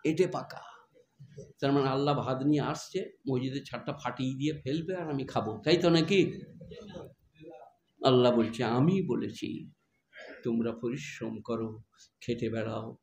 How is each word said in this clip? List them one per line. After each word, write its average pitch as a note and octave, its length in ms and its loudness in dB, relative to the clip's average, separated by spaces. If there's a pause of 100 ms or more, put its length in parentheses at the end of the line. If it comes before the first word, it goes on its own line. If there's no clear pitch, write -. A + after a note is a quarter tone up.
এঁটে D#3+ 220 4
পাকা। - 340 -8 (960)
তার C#3 120 2
মানে C#3 180 4
আল্লাহ C#3 320 2
ভাত C3 220 -2
নিয়ে D3 180 4
আসছে, - 560 -6 (120)
মসজিদের C3 360 -2
ছাদটা B2+ 280 -8
ফাটিয়ে - 420 -4
দিয়ে D3 180 -2 (100)
ফেলবে, D#3+ 320 -4
আর E3 140 -6
আমি C3+ 160 -2
খাবো, A2 400 -4
তাই E3+ 120 6
তো F3 120 4
নাকি? E3 520 4 (1600)
আল্লাহ B2 300 8
বলছে, A2+ 280 2
"আমি D3 440 2
বলেছি - 640 -4 (720)
তোমরা A#2 280 0
পরিশ্রম A2+ 680 -8
করো, A2+ 420 -6 (380)
খেটে A#2 280 -2
বেড়াও A2+ 540 -4